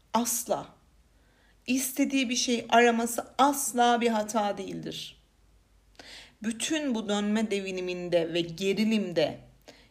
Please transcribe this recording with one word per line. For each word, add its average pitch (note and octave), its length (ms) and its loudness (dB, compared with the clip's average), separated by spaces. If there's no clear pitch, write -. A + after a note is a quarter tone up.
Asla. G#3+ 520 0
İstediği C4 640 0
bir B3 60 -2
şey A#3 340 -2
araması A#3 560 4
asla A#3+ 640 4
bir A#3+ 60 2
hata G#3+ 500 0
değildir. E3 640 -10
Bütün C4 520 -2
bu G#3+ 140 -4
dönme G#3 420 0
deviniminde F3+ 840 -2
ve F3 80 2
gerilimde F#3+ 960 0